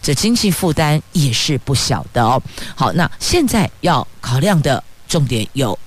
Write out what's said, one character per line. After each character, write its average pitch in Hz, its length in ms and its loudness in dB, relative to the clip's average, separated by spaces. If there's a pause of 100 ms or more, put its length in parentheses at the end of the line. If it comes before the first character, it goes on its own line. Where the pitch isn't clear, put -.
这 151 120 -2
经 220 200 2
济 220 160 2
负 175 200 0
担 151 300 2 (120)
也 143 200 2
是 143 240 0
不 135 180 -2
小 117 380 -2
的 120 100 2
哦。 123 200 2 (320)
好， 120 180 0
那 156 260 2
现 330 300 0
在 208 220 2 (100)
要 156 260 0 (140)
考 123 200 0
量 175 200 4
的 139 240 0 (240)
重 156 160 2
点 117 300 -2
有 120 320 -2